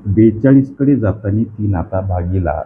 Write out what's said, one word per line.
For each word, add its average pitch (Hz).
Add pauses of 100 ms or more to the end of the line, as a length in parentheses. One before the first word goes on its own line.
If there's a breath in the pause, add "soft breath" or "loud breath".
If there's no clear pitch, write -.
बेचाळीसकडे 135
जाताना 107 (140)
तीन 101
आता 85
भागीला 90